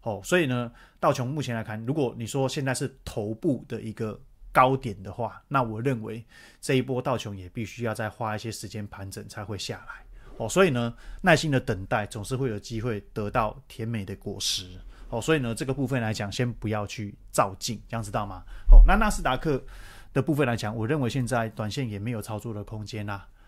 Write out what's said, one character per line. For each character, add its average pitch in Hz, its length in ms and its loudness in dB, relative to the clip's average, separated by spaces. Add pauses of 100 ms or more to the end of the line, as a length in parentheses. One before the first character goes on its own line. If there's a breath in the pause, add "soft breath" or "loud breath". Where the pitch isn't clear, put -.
哦， 101 200 -4
所 180 160 4
以 165 60 2
呢， 123 260 -2 (280 loud breath)
道 160 120 4
琼 131 160 0
目 151 140 -4
前 120 140 -4
来 113 80 -4
看， 110 200 -8
如 123 100 -2
果 135 220 0
你 117 120 -6
说 135 200 0
现 139 160 -4
在 131 120 0
是 131 280 -6
头 110 300 -6
部 127 340 -2
的 113 140 -8
一 107 100 -8
个 107 300 -6 (300)
高 131 260 6
点 101 240 -8
的 98 100 -12
话， 110 360 -8
那 139 160 0
我 110 180 -6
认 123 220 0
为 110 200 -10 (380 loud breath)
这 143 140 0
一 127 60 4
波 127 200 -2
道 127 160 -2
琼 101 180 -8
也 92 140 -12
必 113 160 -8
须 117 200 -8
要 110 80 -2
再 110 140 -4
花 107 280 -6
一 107 40 -6
些 113 120 -8
时 95 180 -10
间 107 180 -8
盘 98 220 -12
整 104 180 -12
才 107 160 -12
会 98 140 -8
下 - 300 -8
来。 - 180 -16 (320 loud breath)
哦， 113 100 -4
所 175 160 4
以 185 60 6
呢， 120 260 -2 (260 loud breath)
耐 175 140 6
心 160 140 0
的 131 100 4
等 101 280 -4
待 110 180 0
总 104 180 -8
是 131 120 -4
会 131 140 -2
有 104 100 -4
机 113 200 -8
会 104 220 -4 (120)
得 104 180 -4
到 113 360 -2
甜 110 200 -8
美 113 180 -4
的 98 120 -8
果 98 220 -10
实。 92 400 -6 (300 loud breath)
哦， 117 100 -2
所 156 160 2
以 151 40 2
呢， 117 160 -2
这 151 100 -4
个 131 80 -2
部 135 140 -2
分 131 120 0
来 113 140 0
讲， 101 180 -4
先 123 220 0
不 - 140 -6
要 107 180 -2
去 104 320 -8 (140)
照 98 260 2
进， - 300 -6
这 117 100 -6
样 113 60 -4
知 101 80 -10
道 107 160 -2
吗？ 92 160 -12 (260 loud breath)
哦， - 160 12
那 170 100 8
纳 208 140 4
斯 - 140 -2
达 131 120 2
克 135 280 0 (500 loud breath)
的 139 80 2
部 156 140 2
分 143 100 4
来 120 100 2
讲， 107 200 -4
我 110 100 -2
认 147 140 0
为 123 100 2
现 127 160 0
在 113 240 0
短 107 220 -4
线 131 180 -4
也 104 80 -6
没 104 140 -4
有 110 100 -4
操 107 160 -6
作 113 160 -8
的 104 100 -8
空 107 220 -10
间 104 220 -8
啦。 101 200 -8 (200 soft breath)